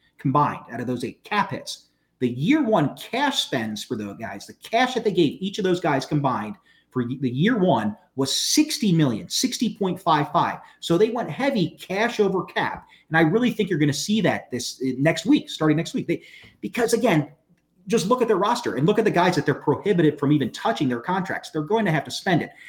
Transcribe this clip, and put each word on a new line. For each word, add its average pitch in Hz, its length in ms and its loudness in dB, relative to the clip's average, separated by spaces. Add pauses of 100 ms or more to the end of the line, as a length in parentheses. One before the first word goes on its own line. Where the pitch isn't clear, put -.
(160)
combined 135 560 0
out 120 80 -8
of 117 60 -8
those 123 180 -4
eight - 180 -10
cap 208 280 -2
hits. - 380 -10 (300)
The 123 120 0
year 196 320 2
one 202 340 2
cash 269 460 -2
spends 110 420 -4
for 123 100 -6
those 104 240 -6
guys, 101 280 -12
the - 80 -18
cash 247 400 -2
that 226 100 -2
they 208 80 0
gave 165 300 2
each 196 160 -6
of 196 60 -2
those 180 160 2
guys 151 260 -2
combined 120 500 -2 (340)
for 123 120 -2
y-, 120 180 -6
the 131 80 -2
year 180 300 0
one 113 360 2 (200)
was 135 200 -2
sixty 302 560 0
million, 127 380 2
sixty - 480 -2
point 180 240 -2
five 147 320 0
five. 127 280 0 (200)
So 170 160 2
they 220 140 4
went 226 180 -6
heavy 226 500 -2
cash 214 400 -2
over 185 260 0
cap. - 440 -6 (200)
And 160 100 2
I - 20 6
really 208 300 4
think 202 180 -2
you're 165 100 0
gonna 147 140 2
see 208 300 0
that 123 280 0
this, - 320 -8
uh, 131 140 -2
next 160 300 0
week, 294 240 2
starting 156 260 2
next 170 160 -4
week. - 140 -4
They, - 160 -4 (400)
because 233 320 -2
again, 196 340 2 (580)
just 190 220 2
look 240 120 2
at 226 60 2
their 202 120 4
roster 202 360 0
and 131 100 0
look 208 140 4
at 214 60 4
the 202 80 2
guys 175 240 2
that 143 100 2
they're 135 80 2
prohibited 156 640 2
from 139 140 2
even 135 180 2
touching 208 380 -2
their 120 100 -2
contracts. 180 520 -4
They're 151 120 -4
going 208 220 0
to 165 80 2
have 151 100 0
to - 80 -14
spend - 320 0
it. - 80 -10 (180)